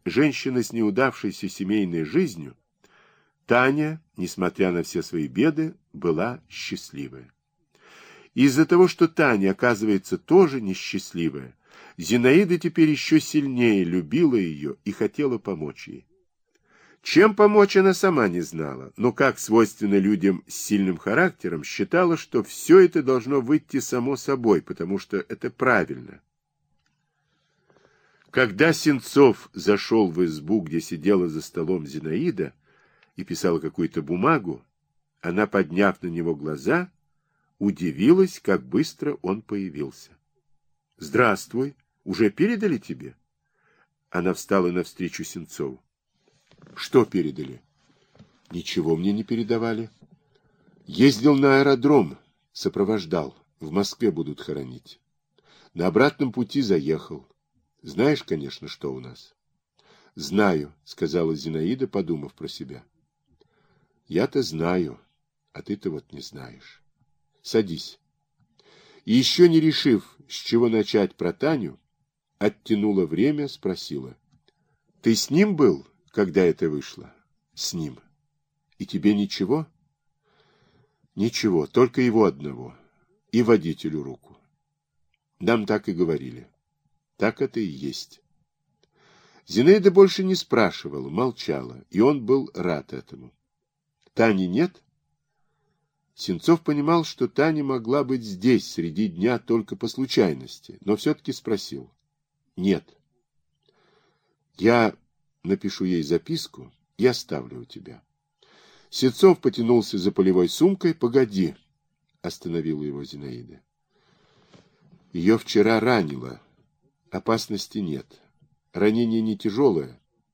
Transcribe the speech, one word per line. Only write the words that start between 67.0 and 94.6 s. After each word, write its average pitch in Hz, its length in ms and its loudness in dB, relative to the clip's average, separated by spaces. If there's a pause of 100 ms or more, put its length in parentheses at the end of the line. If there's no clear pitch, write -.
Садись. 95 580 -4 (1040)
И 214 100 -2
еще - 320 6
не 165 140 6
решив, 143 580 0 (100)
с - 60 -16
чего 117 340 0
начать 107 460 0
про 85 180 -4
Таню, 127 460 -4 (640)
оттянула 104 640 0
время, 139 400 -2
спросила: 71 720 -10 (840)
«Ты 117 140 4
с - 160 -4
ним 190 240 4
был, 107 320 2 (240)
когда 95 320 0
это 82 260 2
вышло?» 76 460 -10 (400)
«С - 180 -10
ним. 76 280 -8 (800)
И - 60 -10
тебе 101 300 2
ничего?» 101 540 -2 (1500)
«Ничего, 95 540 0
только 123 320 2
его 113 240 4
одного. 69 500 -4 (560)
И 120 140 2
водителю 80 580 0
руку». - 340 -16 (1040)
Нам 110 280 0
так 107 220 -2
и 101 40 -2
говорили. 67 560 -4 (680)
Так 107 260 -2
это 127 180 -6
и 107 40 -4
есть. 69 580 -12 (1200)
Зинаида 180 460 6
больше 190 320 6
не 185 100 0
спрашивала, 76 720 -2
молчала, 71 840 -6
и 90 100 -2
он 131 260 2
был 127 280 0
рад 85 380 -6
этому. 64 400 -18 (800)
«Тани 104 320 2
нет?» 127 360 -2 (1300)